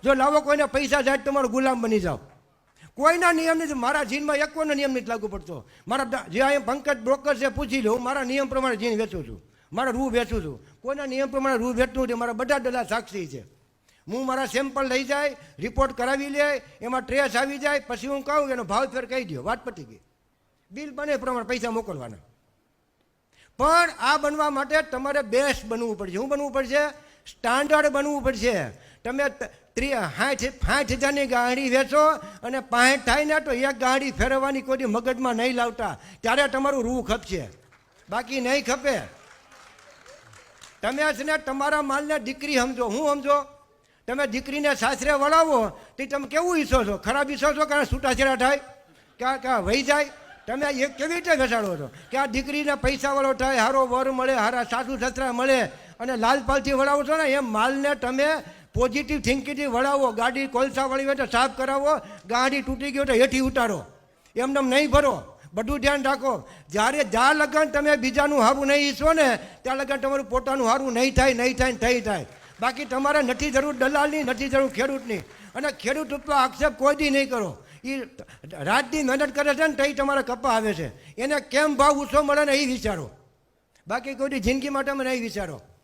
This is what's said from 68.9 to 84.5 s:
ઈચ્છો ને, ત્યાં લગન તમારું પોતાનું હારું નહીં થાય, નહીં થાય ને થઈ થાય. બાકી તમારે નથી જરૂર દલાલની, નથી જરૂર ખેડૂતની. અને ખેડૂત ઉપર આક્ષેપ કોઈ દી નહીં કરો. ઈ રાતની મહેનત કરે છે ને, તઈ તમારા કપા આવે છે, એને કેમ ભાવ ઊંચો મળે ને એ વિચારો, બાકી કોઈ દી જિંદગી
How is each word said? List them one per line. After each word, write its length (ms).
ઈચ્છો 220
ને, 260
ત્યાં 140
લગન 200
તમારું 300
પોતાનું 420
હારું 240
નહીં 220
થાય, 200
નહીં 220
થાય 160
ને 60
થઈ 220
થાય. 260
બાકી 240
તમારે 380
નથી 280
જરૂર 240
દલાલની, 480
નથી 260
જરૂર 220
ખેડૂતની. 480
અને 180
ખેડૂત 420
ઉપર 180
આક્ષેપ 460
કોઈ 160
દી 160
નહીં 200
કરો. 280
ઈ 160
રાતની 500
મહેનત 320
કરે 200
છે 120
ને, 80
તઈ 200
તમારા 280
કપા 280
આવે 240
છે, 420
એને 240
કેમ 340
ભાવ 240
ઊંચો 240
મળે 220
ને 80
એ 140
વિચારો, 440
બાકી 260
કોઈ 140
દી 120
જિંદગી 280